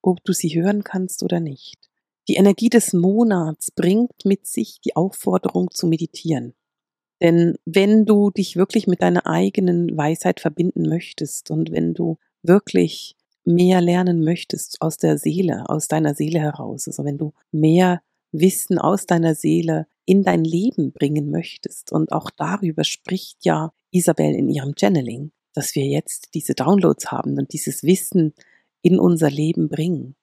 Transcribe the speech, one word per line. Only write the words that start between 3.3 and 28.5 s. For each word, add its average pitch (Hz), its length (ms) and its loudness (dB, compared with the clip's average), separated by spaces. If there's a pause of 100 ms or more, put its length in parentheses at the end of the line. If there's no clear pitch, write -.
bringt 202 540 0
mit 196 200 0
sich - 380 -8
die - 140 -4
Aufforderung 185 760 -2
zu - 160 -4
meditieren. 156 680 -4 (680)
Denn 170 420 4
wenn 202 420 4
du 202 260 4
dich - 260 -4
wirklich 196 280 0
mit 180 160 0
deiner 180 260 2
eigenen 175 680 0
Weisheit 160 460 -2
verbinden 170 480 -2
möchtest - 600 -8
und 160 200 -4
wenn 165 220 -2
du 165 240 -4 (260)
wirklich 175 720 2 (300)
mehr 180 340 4
lernen 175 460 2
möchtest - 560 -6
aus 160 160 -4
der 156 200 2
Seele, 160 520 -4
aus - 180 -4
deiner 156 280 0
Seele 156 240 -2
heraus, 143 500 -6
also 143 160 -10
wenn 143 120 -6
du 151 140 -6 (220)
mehr 175 480 4 (320)
Wissen 180 440 0
aus 190 280 0
deiner 165 280 2
Seele 160 540 0 (160)
in 190 200 4
dein 175 200 2
Leben 165 480 -2
bringen 147 400 -2
möchtest, - 640 -10
und 156 180 0
auch - 180 -4
darüber 160 540 -4
spricht - 640 -8
ja 160 260 0 (200)
Isabel 160 440 2
in - 140 -2
ihrem 143 280 -4
Channeling, 143 540 -2 (220)
dass - 220 -8
wir 139 100 -2
jetzt - 480 -6
diese - 220 -4
Downloads 165 540 2
haben - 280 -4
und 139 160 -6
dieses - 300 -8
Wissen 160 500 2 (480)